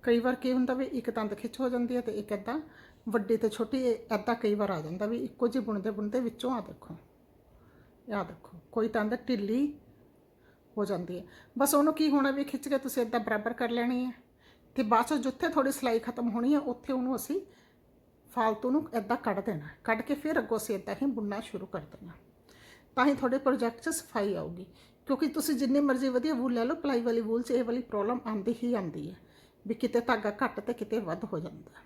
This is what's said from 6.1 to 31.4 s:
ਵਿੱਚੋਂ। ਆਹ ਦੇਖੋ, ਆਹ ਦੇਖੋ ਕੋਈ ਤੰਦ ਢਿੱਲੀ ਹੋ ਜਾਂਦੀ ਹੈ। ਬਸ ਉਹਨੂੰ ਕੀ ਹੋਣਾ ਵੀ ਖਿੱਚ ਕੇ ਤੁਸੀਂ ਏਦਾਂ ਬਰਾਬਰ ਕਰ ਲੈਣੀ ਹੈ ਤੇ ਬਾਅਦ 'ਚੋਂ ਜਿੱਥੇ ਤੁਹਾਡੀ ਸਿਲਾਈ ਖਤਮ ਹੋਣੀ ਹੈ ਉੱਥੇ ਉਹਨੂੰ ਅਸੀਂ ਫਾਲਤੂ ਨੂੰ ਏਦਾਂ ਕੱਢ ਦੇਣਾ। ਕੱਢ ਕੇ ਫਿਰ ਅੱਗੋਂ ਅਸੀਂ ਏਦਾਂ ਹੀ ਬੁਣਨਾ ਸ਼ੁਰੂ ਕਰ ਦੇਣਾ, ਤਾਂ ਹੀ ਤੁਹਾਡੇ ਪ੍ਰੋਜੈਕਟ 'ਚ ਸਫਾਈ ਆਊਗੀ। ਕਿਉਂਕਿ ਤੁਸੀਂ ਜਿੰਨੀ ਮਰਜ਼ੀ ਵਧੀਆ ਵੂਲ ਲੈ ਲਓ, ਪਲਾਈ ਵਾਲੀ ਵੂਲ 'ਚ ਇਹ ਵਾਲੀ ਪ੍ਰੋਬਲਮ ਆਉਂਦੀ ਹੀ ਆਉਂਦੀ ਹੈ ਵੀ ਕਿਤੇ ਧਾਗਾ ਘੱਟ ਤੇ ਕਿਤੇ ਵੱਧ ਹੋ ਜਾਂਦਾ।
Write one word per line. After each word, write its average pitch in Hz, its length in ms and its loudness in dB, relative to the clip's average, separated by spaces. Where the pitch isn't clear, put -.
ਵਿੱਚੋਂ। 240 300 -2
ਆਹ 233 120 -2
ਦੇਖੋ, - 320 -16
ਆਹ 202 160 0
ਦੇਖੋ - 340 -18
ਕੋਈ 226 180 2
ਤੰਦ 214 260 0
ਢਿੱਲੀ 247 460 0
ਹੋ 208 100 0
ਜਾਂਦੀ 180 340 -4
ਹੈ। - 40 -12
ਬਸ 285 180 4
ਉਹਨੂੰ 302 180 6
ਕੀ 311 160 4
ਹੋਣਾ 277 220 4
ਵੀ 277 120 0
ਖਿੱਚ 277 240 -4
ਕੇ 269 100 2
ਤੁਸੀਂ 262 240 0
ਏਦਾਂ 226 200 0
ਬਰਾਬਰ 214 320 -2
ਕਰ 240 180 -2
ਲੈਣੀ 247 340 0
ਹੈ 254 60 -4
ਤੇ 262 80 2
ਬਾਅਦ 220 220 6
'ਚੋਂ 302 140 2
ਜਿੱਥੇ 262 280 0
ਤੁਹਾਡੀ 277 240 4
ਸਿਲਾਈ 233 300 2
ਖਤਮ 240 280 -2
ਹੋਣੀ 240 240 2
ਹੈ 285 80 6
ਉੱਥੇ 269 320 -4
ਉਹਨੂੰ 254 220 0
ਅਸੀਂ 311 240 -2
ਫਾਲਤੂ 220 400 2
ਨੂੰ 302 240 2
ਏਦਾਂ 226 240 0
ਕੱਢ 196 220 0
ਦੇਣਾ। 156 260 -4
ਕੱਢ 226 180 0
ਕੇ 285 140 -2
ਫਿਰ 311 240 0
ਅੱਗੋਂ 226 180 -2
ਅਸੀਂ 208 180 -4
ਏਦਾਂ 196 200 -6
ਹੀ 269 120 -2
ਬੁਣਨਾ 208 340 -2
ਸ਼ੁਰੂ 190 260 -10
ਕਰ 170 140 -8
ਦੇਣਾ, 175 220 -18
ਤਾਂ 254 80 6
ਹੀ 285 80 6
ਤੁਹਾਡੇ 262 260 2
ਪ੍ਰੋਜੈਕਟ 240 420 2
'ਚ 320 100 -2
ਸਫਾਈ 208 440 -2
ਆਊਗੀ। 170 300 -8
ਕਿਉਂਕਿ 277 220 2
ਤੁਸੀਂ 302 260 0
ਜਿੰਨੀ 269 260 4
ਮਰਜ਼ੀ 262 280 2
ਵਧੀਆ 254 240 2
ਵੂਲ 247 200 0
ਲੈ 233 120 2
ਲਓ, 302 100 0
ਪਲਾਈ 277 260 0
ਵਾਲੀ 233 200 2
ਵੂਲ 226 220 0
'ਚ 262 80 -4
ਇਹ 247 120 4
ਵਾਲੀ 240 200 0
ਪ੍ਰੋਬਲਮ 220 420 0
ਆਉਂਦੀ 220 380 0
ਹੀ 240 100 2
ਆਉਂਦੀ 160 360 -4
ਹੈ 185 80 -14
ਵੀ 208 100 -2
ਕਿਤੇ 240 260 0
ਧਾਗਾ 220 420 0
ਘੱਟ - 160 -2
ਤੇ 240 140 -6
ਕਿਤੇ 220 280 -4
ਵੱਧ 170 240 -6
ਹੋ 165 140 -4
ਜਾਂਦਾ। - 460 -14